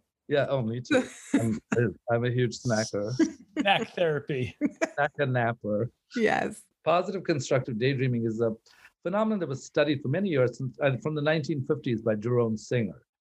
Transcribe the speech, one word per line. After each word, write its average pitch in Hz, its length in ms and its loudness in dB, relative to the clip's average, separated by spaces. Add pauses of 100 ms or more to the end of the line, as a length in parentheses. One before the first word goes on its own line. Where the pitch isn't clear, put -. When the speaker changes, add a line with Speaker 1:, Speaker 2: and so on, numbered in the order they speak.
(280)
Speaker 1:
Yeah, 139 200 2
oh, 135 140 0
me 117 200 -2
too. 254 220 2 (160)
Speaker 2:
<laughs> - 140 -8
Speaker 1:
I'm, 113 260 2 (520)
I'm 117 140 2
a 123 40 2
huge 120 300 0
snacker. 110 560 -2 (440)
Speaker 3:
Snack 196 360 0
therapy. 147 600 -2 (420)
Speaker 1:
Snacker 143 320 0
napper. 117 600 0 (260)
Speaker 2:
Yes. 214 460 0 (220)
Speaker 1:
Positive 180 400 0
constructive 135 560 0
daydreaming 127 460 0
is 110 160 0
a 113 100 2 (500)
phenomenon 208 380 0
that 160 100 -4
was 135 140 -8
studied 147 380 2
for - 60 -6
many 185 220 0
years, 127 280 2
since, 131 240 -8
uh, 135 200 2
from 156 140 -4
the 147 60 -2
nineteen 151 460 0
fifties 123 340 0
by 113 140 2
Jerome 113 420 0
Singer. 107 440 -2 (200)